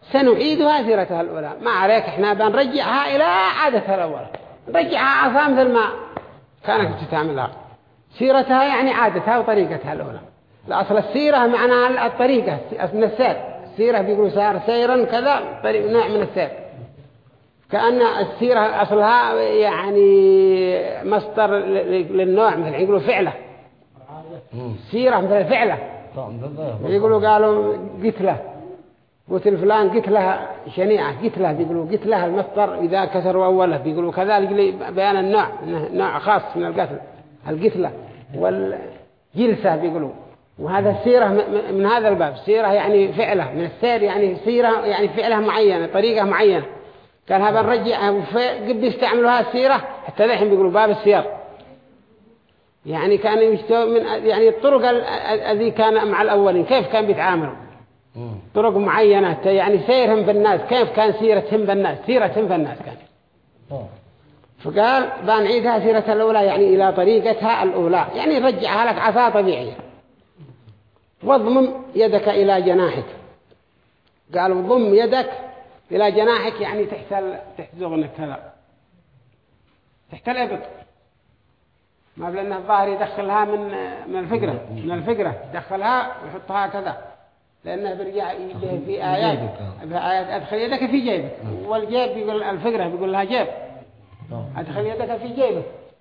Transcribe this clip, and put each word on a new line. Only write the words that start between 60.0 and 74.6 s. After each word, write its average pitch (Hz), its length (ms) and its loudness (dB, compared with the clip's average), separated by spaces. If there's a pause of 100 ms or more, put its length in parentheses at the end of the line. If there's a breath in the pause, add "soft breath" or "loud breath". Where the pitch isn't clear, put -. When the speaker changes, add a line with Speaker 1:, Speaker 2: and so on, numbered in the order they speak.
Speaker 1:
في 208 60 2
الناس، 208 300 2
كيف 240 280 0
كان 214 240 2
سيرتهم 214 520 0
في 196 60 0
الناس، 190 340 -2
سيرتهم 226 420 0
في 180 80 0
الناس 139 220 -4
كان. - 180 -16 (760)
Speaker 2:
آه. 127 140 -10 (760)
Speaker 1:
فقال: 247 500 0 (140)
"بنعيدها 220 560 2
سيرتها 220 340 2
الأولى"، 220 320 2
يعني 196 300 4
إلى 190 160 4
طريقتها 214 720 2
الأولى، 180 520 0
يعني 311 220 0
رجعها 226 540 0
لك 233 80 -2
عصا 226 300 4
طبيعية. 175 440 0 (1500)
"واضمم 254 460 2 (260)
يدك 208 340 2
إلى 196 320 2
جناحك". 175 440 0 (1300)
قال: 185 140 0
"وضم 202 420 2